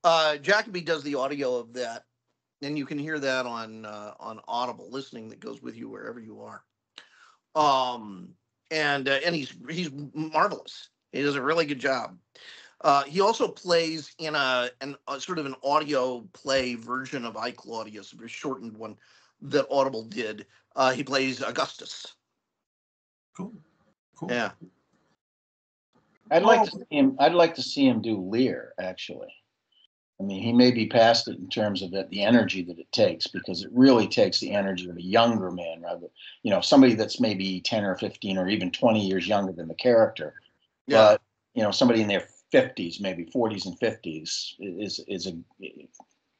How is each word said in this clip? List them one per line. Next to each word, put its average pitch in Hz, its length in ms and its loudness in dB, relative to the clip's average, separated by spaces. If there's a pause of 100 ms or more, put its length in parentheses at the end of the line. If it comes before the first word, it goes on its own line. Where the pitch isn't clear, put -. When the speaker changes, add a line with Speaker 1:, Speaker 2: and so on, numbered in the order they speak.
Speaker 1:
Uh, 160 380 4
Jacobi 190 420 -2
does 151 200 -4
the 143 120 -6
audio 135 400 -4
of 117 180 -8
that, 117 320 -10 (560)
and 143 160 -6
you 139 80 -6
can 147 140 -8
hear 156 200 -6
that 131 260 -2
on, 110 400 -10
uh, 104 340 -14
on 110 280 -12
Audible 117 440 -6
listening 120 380 -12
that 113 100 -20
goes 117 220 -14
with 120 140 -14
you 113 140 -14
wherever 113 300 -14
you 110 220 -20
are. 107 220 -18 (920)
Um, 120 760 0 (400)
and, 143 380 0
uh, 139 180 2
and 170 80 0
he's, 143 200 -6 (160)
he's 165 200 -6 (240)
marvelous. 156 760 -2 (220)
He 135 120 -4
does 143 120 0
a 139 60 -4
really 160 240 2
good 143 140 -6
job. 123 380 -4 (640)
Uh, 139 220 4
he 147 180 -4
also 226 260 2
plays 165 720 -2
in 156 160 -6
a, 131 340 0 (120)
an, 139 140 -10 (120)
a 135 120 -8
sort 170 200 -6
of 139 80 -6
an 131 160 -8
audio 139 580 0 (120)
play 131 420 -2
version 123 500 -8
of 113 100 -10
I, 117 160 -6
Claudius, 110 640 -14
a - 40 -20
very 117 120 -18
shortened 113 480 -10
one 107 200 -14 (440)
that 139 300 0
Audible 135 320 0
did. 107 420 -8 (300)
Uh, 131 160 4
he 131 120 -4
plays 131 380 -2
Augustus. - 720 -8 (1200)
Speaker 2:
Cool. 208 180 -12 (640)
Cool. - 140 -12
Speaker 1:
Yeah. 117 220 -2 (1800)
Speaker 3:
I'd 170 140 4
like 220 180 8
Speaker 2:
Oh. - 40 6
Speaker 3:
to - 60 -10
see - 200 -14
him, 135 280 4
I'd 156 140 6
like 165 220 6
to 127 80 -8
see 139 240 2
him 113 140 4
do 107 200 -2
Lear, 101 580 -2
actually. - 540 -10 (840)
I 98 40 -6
mean, 98 180 -6
he 117 100 -2
may 123 200 8
be 113 160 0
past 113 400 6
it 101 100 -10
in - 100 -14
terms 101 360 -2
of 90 100 -10
it, 95 160 -6
the 101 140 -4
energy 101 400 2
that 85 160 -12
it - 120 -18
takes, 92 360 0
because 90 360 -10
it - 80 -14
really 123 360 8
takes 98 320 2
the - 120 -6
energy 95 380 -2
of 85 80 -10
a 87 40 -10
younger 101 500 2
man, 82 320 -10
rather, 85 240 -10 (340)
you 110 80 -4
know, 95 100 4
somebody 131 360 8
that's 107 240 -4
maybe 95 420 -2
ten 104 240 -2
or 95 100 -2
fifteen 101 400 -6
or 92 120 -2
even 92 240 -2
twenty 110 340 2
years 92 220 -2
younger 101 240 0
than 82 160 -10
the 80 80 -10
character. 113 580 2 (540)
Speaker 1:
Yeah. 131 100 4
Speaker 3:
But, 107 240 8 (320)
you 117 80 -2
know, 104 80 2
somebody 113 320 4
in 104 60 0
their 98 200 -2 (240)
fifties, 104 480 2
maybe 90 260 -6
forties 107 420 -2
and 85 100 -10
fifties, - 840 -6
is, 95 480 -10
is 92 200 -8
a, 85 100 -10 (1040)